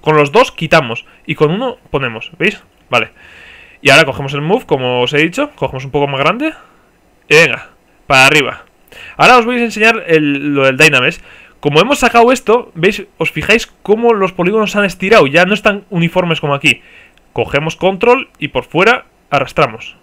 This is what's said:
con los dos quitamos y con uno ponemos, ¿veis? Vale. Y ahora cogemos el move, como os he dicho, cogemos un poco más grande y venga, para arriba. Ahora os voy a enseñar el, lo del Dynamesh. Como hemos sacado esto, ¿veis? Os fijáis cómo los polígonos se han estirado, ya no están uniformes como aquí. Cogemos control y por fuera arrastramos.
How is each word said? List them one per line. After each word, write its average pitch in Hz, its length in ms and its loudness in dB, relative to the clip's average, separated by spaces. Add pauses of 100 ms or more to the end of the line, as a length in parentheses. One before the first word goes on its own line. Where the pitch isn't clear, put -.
con 156 140 0
los 143 160 0
dos 240 200 0
quitamos 143 540 -2 (200)
y 156 100 -6
con 151 160 0
uno 240 260 -6 (120)
ponemos, 123 480 -8
¿veis? 202 260 -4 (260)
Vale. 113 220 -2 (680)
Y 135 80 -2
ahora 147 160 4
cogemos 135 280 -8
el 143 80 -6
move, 185 240 -2
como 127 360 -2
os 123 120 -2
he 147 40 0
dicho, 175 380 -2
cogemos 131 300 -8
un 131 60 -14
poco 143 160 -2
más 139 120 -6
grande 233 340 -2 (760)
y 151 80 0
venga, 151 340 0 (360)
para 131 200 4
arriba. 135 380 -2 (540)
Ahora 214 200 6
os 226 80 2
voy 247 120 -2
a 240 60 0
enseñar 220 440 0
el, 147 460 0
lo 135 120 2
del 131 120 2
Dynamesh. 147 420 2 (400)
Como 147 200 0
hemos 262 200 0
sacado 233 320 4
esto, 240 440 0
¿veis? 185 280 -2 (140)
Os 160 140 -4
fijáis 208 360 -2
cómo 226 460 -2
los 190 200 -2
polígonos 202 380 -2
se 208 60 -4
han 202 80 0
estirado, 190 420 2
ya 160 180 2
no 190 80 0
están 208 360 -2
uniformes 170 520 -2
como 143 120 -2
aquí. 139 280 -2 (500)
Cogemos 139 460 -4
control 214 600 0
y 147 120 -8
por 127 160 -6
fuera 214 400 0 (240)
arrastramos. 131 720 -2